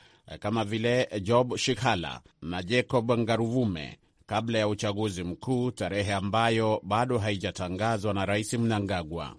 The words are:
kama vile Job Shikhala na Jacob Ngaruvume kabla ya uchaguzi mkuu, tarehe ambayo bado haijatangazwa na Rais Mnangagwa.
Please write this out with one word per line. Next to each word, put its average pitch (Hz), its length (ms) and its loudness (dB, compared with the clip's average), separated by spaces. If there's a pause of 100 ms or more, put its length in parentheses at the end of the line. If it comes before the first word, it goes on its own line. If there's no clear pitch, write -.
(400)
kama 110 260 0
vile 117 440 0 (120)
Job 120 360 2
Shikhala 101 640 0 (200)
na 87 220 -6
Jacob 120 480 2
Ngaruvume 113 880 0 (260)
kabla 113 340 0
ya 107 80 4
uchaguzi 104 560 -2
mkuu, 123 480 -2
tarehe 101 420 -2
ambayo 110 720 2
bado 120 340 2
haijatangazwa 101 960 -2
na 98 120 -2
Rais 104 280 -2
Mnangagwa. 95 840 -2